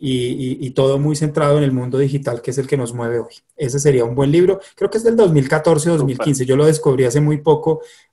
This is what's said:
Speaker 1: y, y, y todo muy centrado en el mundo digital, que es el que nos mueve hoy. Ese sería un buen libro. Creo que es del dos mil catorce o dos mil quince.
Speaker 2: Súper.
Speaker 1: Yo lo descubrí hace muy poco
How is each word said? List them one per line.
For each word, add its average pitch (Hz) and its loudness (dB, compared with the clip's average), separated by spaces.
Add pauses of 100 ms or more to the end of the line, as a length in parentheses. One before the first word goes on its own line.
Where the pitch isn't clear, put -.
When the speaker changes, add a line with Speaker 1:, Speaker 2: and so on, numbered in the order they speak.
Speaker 1:
y, 127 -2
y, 131 -6
y 123 -8
todo 135 0
muy 151 0
centrado 147 0
en 147 2
el 135 0
mundo 127 -2
digital, 135 -2
que 131 -8
es 127 -12
el 135 -4
que 139 -2
nos 120 -6
mueve 117 -4
hoy. 113 -10 (200)
Ese 139 -6
sería 139 2
un 117 -4
buen 139 2
libro. 180 2 (160)
Creo 196 -4
que 208 -4
es 226 -2
del 226 2
dos 220 4
mil 143 2
catorce 156 0
o - 2
dos 151 0
mil 131 -4
quince. 131 0
Speaker 2:
Súper. 123 -2
Speaker 1:
Yo 131 2
lo 147 4
descubrí 151 2
hace 123 2
muy 151 2
poco 156 0 (300)